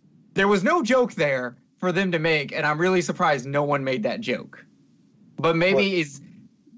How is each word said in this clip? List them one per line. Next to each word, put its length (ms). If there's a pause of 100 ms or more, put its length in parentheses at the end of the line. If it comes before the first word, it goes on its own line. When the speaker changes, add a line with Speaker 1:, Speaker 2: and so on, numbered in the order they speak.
(340)
Speaker 1:
There 140
was 140
no 200
joke 320
there 420 (220)
for 120
them 220
to 60
make, 340
and 140
I'm 120
really 220
surprised 460
no 160
one 200
made 200
that 180
joke. 440 (720)
But 200
maybe 200
Speaker 2:
What? 80 (140)
Speaker 1:
is 220 (580)